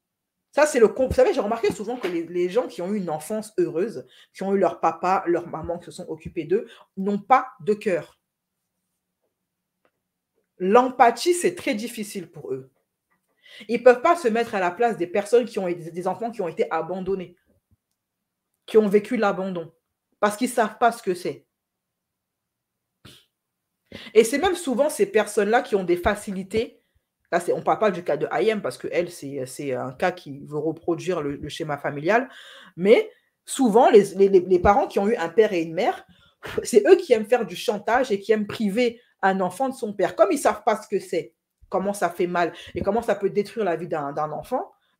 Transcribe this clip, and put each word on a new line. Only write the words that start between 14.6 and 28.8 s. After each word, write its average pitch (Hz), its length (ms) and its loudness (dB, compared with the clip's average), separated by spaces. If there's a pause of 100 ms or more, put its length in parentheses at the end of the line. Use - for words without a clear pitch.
la 180 100 0
place 214 280 0
des 170 80 -2
personnes 214 400 2
qui - 120 -8
ont 190 100 -4
été, 165 220 -6
des 175 180 -6
enfants 226 220 -4
qui 214 120 -8
ont 170 60 -4
été 160 220 -4
abandonnés, 175 640 -6 (1300)
qui - 120 6
ont 214 100 4
vécu 208 300 2
l'abandon, 190 540 -2 (480)
parce 202 180 0
qu'ils 247 100 0
savent 214 300 -2
pas 233 120 4
ce 226 120 -12
que 185 120 -2
c'est. 147 320 -10 (2750)
Et 226 100 8
c'est 277 140 -2
même 359 160 0
souvent 277 340 -2
ces 220 160 0
personnes-là 208 560 2
qui 262 160 -4
ont 190 80 0
des 175 140 0
facilités. 208 840 -4 (480)
Là, 175 100 2
c'est, 180 120 -2
on 160 100 -2
parle - 160 2
pas 220 120 4
du 175 120 -6
cas 151 140 -2
de 151 160 -2
Ayem, 202 300 0
parce 131 160 -6
que - 120 -10